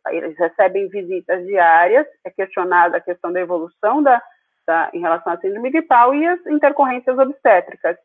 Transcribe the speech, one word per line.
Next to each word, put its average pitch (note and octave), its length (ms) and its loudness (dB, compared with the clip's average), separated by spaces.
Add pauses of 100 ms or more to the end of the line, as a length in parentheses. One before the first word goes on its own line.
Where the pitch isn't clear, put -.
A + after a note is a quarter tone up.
Eles E3 280 -6
recebem F#3 540 0
visitas F#3 560 -8
diárias, F#3 640 4 (160)
é F3+ 80 -14
questionada F3+ 640 -2
a E3+ 40 -4
questão F3 300 -8
da F3+ 80 -4
evolução F3+ 600 -4
da, - 180 4 (460)
da, E3 300 0
em E3+ 40 -8
relação E3+ 320 -2
à F3 60 -6
síndrome G3+ 320 -6
gripal C4+ 460 4
e D4+ 100 0
as F4 220 -2
intercorrências C#4 720 0
obstétricas. G#3+ 840 0